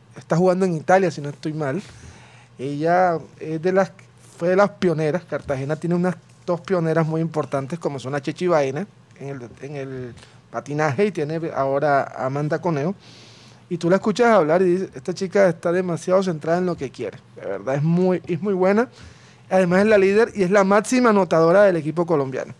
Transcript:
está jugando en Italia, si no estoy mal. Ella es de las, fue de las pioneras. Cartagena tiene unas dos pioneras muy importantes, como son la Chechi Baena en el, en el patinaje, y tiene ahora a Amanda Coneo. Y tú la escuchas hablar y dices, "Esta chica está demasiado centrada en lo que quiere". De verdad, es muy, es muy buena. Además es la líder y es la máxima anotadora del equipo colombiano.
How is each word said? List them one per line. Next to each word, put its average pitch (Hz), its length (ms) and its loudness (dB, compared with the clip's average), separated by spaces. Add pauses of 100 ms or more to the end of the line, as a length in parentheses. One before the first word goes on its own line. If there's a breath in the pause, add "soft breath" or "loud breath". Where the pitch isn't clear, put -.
(160)
está - 200 -4
jugando 185 280 2
en 175 120 0
Italia, 180 340 2
si - 100 -8
no 143 100 -8
estoy 151 240 -8
mal. 151 280 -4 (760 loud breath)
Ella 160 600 0 (220)
es 160 200 -8
de 185 120 -2
las, 185 200 0 (460)
fue 170 120 -2
de 185 60 2
las 202 140 4
pioneras. 160 580 -2
Cartagena 143 480 -4
tiene 170 200 -4
unas 180 180 0 (320)
dos 175 140 -2
pioneras 165 460 0
muy 160 140 -2
importantes, 147 580 -6
como 143 200 -6
son 131 140 -10
la 143 100 -4
Chechi 175 240 -6
Baena 151 400 0 (320)
en 139 100 -14
el, 127 200 -12 (120)
en 143 160 -14
el 131 380 -12 (360 loud breath)
patinaje, 147 560 -2
y 208 40 -2
tiene 160 300 -6 (140)
ahora 139 480 2
a - 240 -8
Amanda 147 340 -2
Coneo. 170 340 -2 (760 loud breath)
Y 170 100 -6
tú 170 120 0
la 190 60 6
escuchas 220 320 2
hablar 180 340 4
y 185 40 2
dices, 180 280 0
"Esta 160 180 -8
chica 196 360 2
está 170 240 -2
demasiado 185 500 0
centrada 165 360 -2
en 180 80 -2
lo 175 100 -2
que 139 140 -8
quiere". 107 280 -10 (160)
De - 120 -16
verdad, 98 280 -4
es 143 80 -2
muy, 180 440 2
es 170 140 -4
muy 202 140 -2
buena. 202 340 2 (640 loud breath)
Además 185 300 4
es 214 80 4
la 214 100 6
líder 202 360 4
y 202 100 0
es 175 60 0
la 202 140 4
máxima 220 460 2
anotadora 180 540 4
del 185 120 4
equipo 156 300 -2
colombiano. 139 540 -2